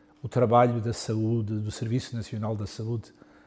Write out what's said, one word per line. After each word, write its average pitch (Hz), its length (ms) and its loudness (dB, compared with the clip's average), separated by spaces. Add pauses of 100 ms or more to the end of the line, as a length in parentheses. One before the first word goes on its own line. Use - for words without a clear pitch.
(220)
o 127 60 -8
trabalho 120 520 4
da 113 140 -2
saúde, 110 640 0
do 107 120 -4
Serviço 117 440 -4
Nacional 110 400 -4
da 104 120 -4
Saúde, 113 460 -6 (340)